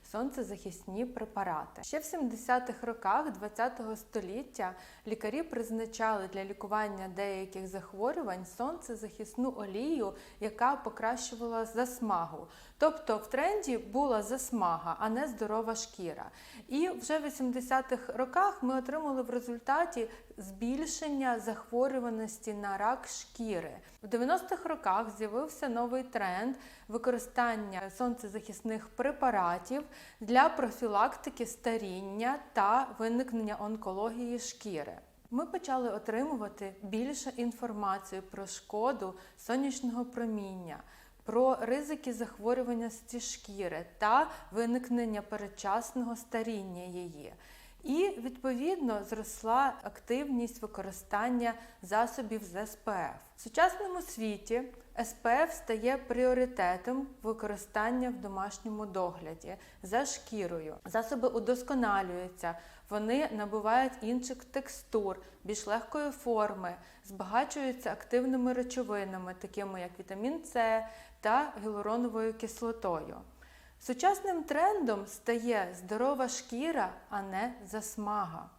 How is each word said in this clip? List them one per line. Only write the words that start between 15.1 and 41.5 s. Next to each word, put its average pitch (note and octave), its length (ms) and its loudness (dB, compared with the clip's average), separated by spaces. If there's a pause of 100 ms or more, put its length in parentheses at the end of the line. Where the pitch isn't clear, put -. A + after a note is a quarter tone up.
здорова A3 480 0
шкіра. - 500 -6 (420)
І D#4 220 2
вже D4+ 300 0
в D4 40 -4
вісімдесятих B3+ 920 0
роках E4+ 480 4
ми C4 140 2
отримали C4 440 0
в A#3+ 80 -2
результаті A#3+ 800 0 (280)
збільшення B3+ 1000 0
захворюваності A3+ 1120 0
на G3+ 240 -2
рак A#3 300 4
шкіри. F#3 640 -4 (320)
В G#3+ 40 -10
дев'яностих E4 580 2
роках G#3+ 520 2
з'явився B3+ 520 -2
новий A#3+ 340 0
тренд A3 520 -2 (320)
використання A3+ 1000 0
сонцезахисних A3 1000 -4
препаратів B3 960 2 (360)
для B3 300 8
профілактики A#3 960 2
старіння A3 960 -2 (140)
та A3+ 340 6 (120)
виникнення A3+ 600 0
онкології A3 800 -2
шкіри. E3 540 -6 (380)
Ми C4 140 0
почали C4 440 0
отримувати G#3+ 920 -2
більше A#3 480 -2
інформації G#3 920 -2
про F#3+ 240 -10
шкоду G#3 680 -2 (240)
сонячного B3 680 0
проміння, G3 800 -4 (400)
про B3+ 380 6